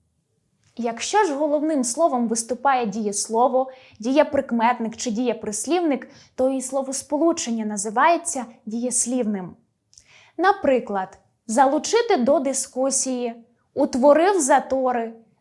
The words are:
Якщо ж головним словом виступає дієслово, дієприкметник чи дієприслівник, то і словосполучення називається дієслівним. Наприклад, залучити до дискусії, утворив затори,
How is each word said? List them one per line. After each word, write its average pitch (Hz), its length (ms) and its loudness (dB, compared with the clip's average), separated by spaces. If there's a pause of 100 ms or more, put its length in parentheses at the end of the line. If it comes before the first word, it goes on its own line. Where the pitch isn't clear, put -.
(760)
Якщо 233 480 0
ж 311 100 0
головним 294 500 0
словом 254 440 0
виступає 247 580 -2
дієслово, 226 840 0 (300)
дієприкметник 240 960 0
чи - 140 -6
дієприслівник, 247 1000 -2 (260)
то 262 160 0
і 269 120 -2
словосполучення 269 1000 -2
називається 233 800 0 (220)
дієслівним. 226 880 -4 (800)
Наприклад, 269 840 0 (280)
залучити 302 680 2
до 277 240 4
дискусії, 254 1040 -4 (300)
утворив 294 680 4
затори, 254 720 0 (280)